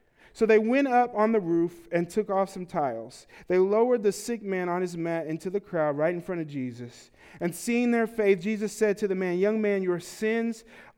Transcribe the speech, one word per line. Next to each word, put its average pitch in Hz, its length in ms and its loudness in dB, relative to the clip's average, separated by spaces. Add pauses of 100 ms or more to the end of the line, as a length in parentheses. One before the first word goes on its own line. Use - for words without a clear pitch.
(320)
So 220 140 0
they 214 120 6
went 247 280 2
up 247 300 2
on 220 160 2
the 220 80 2
roof 170 500 -2
and 175 180 0
took 214 220 -4
off 190 200 0
some 185 140 -10
tiles. 131 640 -6 (220)
They 180 100 4
lowered 214 460 4
the 202 80 4
sick 226 300 -6
man 185 260 -2
on 175 140 0
his 175 140 -4
mat 165 300 -4
into 160 240 -6
the 202 80 -2
crowd 151 380 0
right 160 180 2
in 175 60 -6
front 175 200 -6
of 160 60 -6
Jesus. 123 640 -10 (300)
And 170 120 -2
seeing 233 380 0
their 233 160 2
faith, 202 340 2
Jesus 208 320 -2
said 208 260 2
to 208 100 0
the 190 80 -2
man, 180 220 0
"Young 214 220 2
man, 202 220 0
your 175 180 0
sins 226 640 -4 (320)